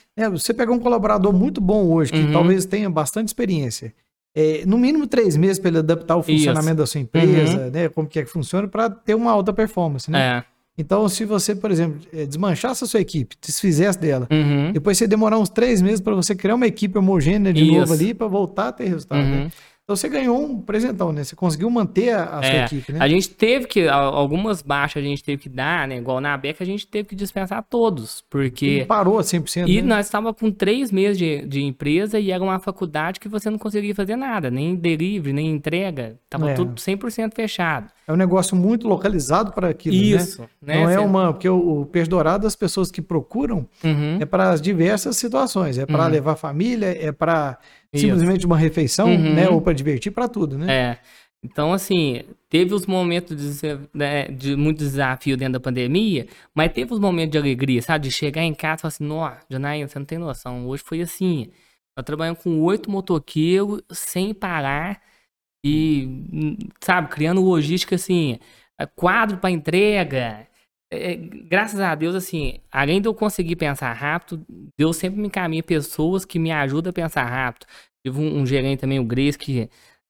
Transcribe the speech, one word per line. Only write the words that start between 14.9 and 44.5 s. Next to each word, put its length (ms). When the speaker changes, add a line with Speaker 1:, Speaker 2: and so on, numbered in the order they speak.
Speaker 1:
você 100
demorar 300
uns 120
três 340
meses 180
pra 140
você 200
criar 200
uma 100
equipe 320
homogênea 560
de 100
novo 200
Speaker 2:
Isso. 100
Speaker 1:
ali, 200
pra 140
voltar 420
a 20
ter 180
resultado, 340
né? 200
Speaker 2:
Uhum. 80
Speaker 1:
Então, 140
você 100
ganhou 340
um 200
presentão, 500
né? 140
Você 100
conseguiu 340
manter 420
a, 120
a 20
sua 120
Speaker 2:
É. 120
Speaker 1:
equipe, 280
né? 80
Speaker 2:
A 80
gente 200
teve 380
que, 180
a-, 80
algumas 680
baixas 420
a 20
gente 160
teve 220
que 60
dar, 400
né? 80
Igual 240
na 160
Beca, 260
a 20
gente 220
teve 220
que 60
dispensar 540
todos, 600
porque 500
Speaker 1:
Não 80
parou 320
a 40
cem 180
por 80
cento, 200
Speaker 2:
E 120
Speaker 1:
né? 160
Speaker 2:
nós 100
tava 260
com 160
três 400
meses 280
de, 280
de 160
empresa 560
e 140
era 100
uma 200
faculdade 580
que 80
você 220
não 80
conseguia 360
fazer 220
nada, 340
nem 240
delivery, 600
nem 180
entrega. 640
Tava 220
Speaker 1:
É. 20
Speaker 2:
tudo 260
cem 160
por 160
cento 240
fechado. 560
Speaker 1:
É 60
um 40
negócio 380
muito 320
localizado 640
pra 180
aquilo, 260
Speaker 2:
Isso, 480
Speaker 1:
né? 40
Speaker 2:
né? 220
Speaker 1:
Não 60
é 60
Speaker 2:
Você 40
Speaker 1:
uma, 340
porque 160
o, 320
o 40
Peixe 240
Dourado, 380
as 80
pessoas 340
que 120
procuram, 680
Speaker 2:
Uhum. 380
Speaker 1:
é 40
para 240
as 120